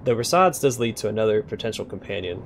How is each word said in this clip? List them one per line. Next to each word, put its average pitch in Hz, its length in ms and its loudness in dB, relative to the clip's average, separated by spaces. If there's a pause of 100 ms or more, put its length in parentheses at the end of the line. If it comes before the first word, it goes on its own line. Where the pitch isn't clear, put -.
Though 120 120 2
Rasad's 170 440 4
does 120 200 2
lead 113 180 0
to 107 120 -4
another 107 340 2
potential 107 420 -6
companion. 92 600 -8